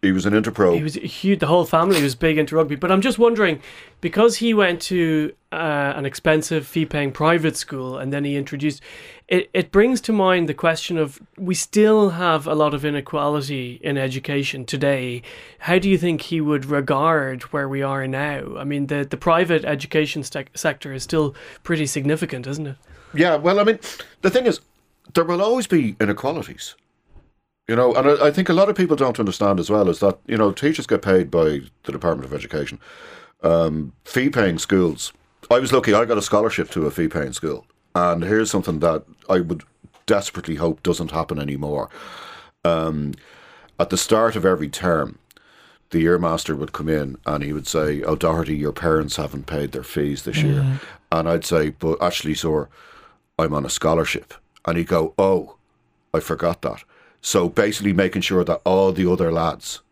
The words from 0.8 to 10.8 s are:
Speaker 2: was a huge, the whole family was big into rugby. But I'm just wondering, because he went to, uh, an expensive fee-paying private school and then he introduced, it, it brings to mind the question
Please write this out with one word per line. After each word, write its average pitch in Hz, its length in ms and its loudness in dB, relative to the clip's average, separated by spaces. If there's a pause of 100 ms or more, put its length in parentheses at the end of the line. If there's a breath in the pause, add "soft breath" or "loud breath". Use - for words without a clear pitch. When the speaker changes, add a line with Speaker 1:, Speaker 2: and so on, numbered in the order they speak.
Speaker 2:
was 151 160 -4
a - 20 -8
huge, 190 380 -2
the - 80 -2
whole 170 180 4
family 170 380 2
was 139 120 0
big 160 220 0
into 151 200 0
rugby. 156 200 0
But 175 160 0
I'm 190 80 4
just 240 180 0
wondering, 214 420 2 (420 loud breath)
because 202 340 4
he 233 160 0
went 180 300 2
to, 160 500 0 (180)
uh, 147 460 -2
an 143 80 -6
expensive 156 640 0
fee-paying 147 460 -2
private 160 440 2
school 127 400 -8
and 135 160 -6
then 143 100 -4
he 143 140 -2
introduced, 139 460 -4 (460 loud breath)
it, 185 260 0
it 185 180 -2
brings 233 300 4
to 233 100 -2
mind 185 340 2
the 151 60 -2
question - 460 -2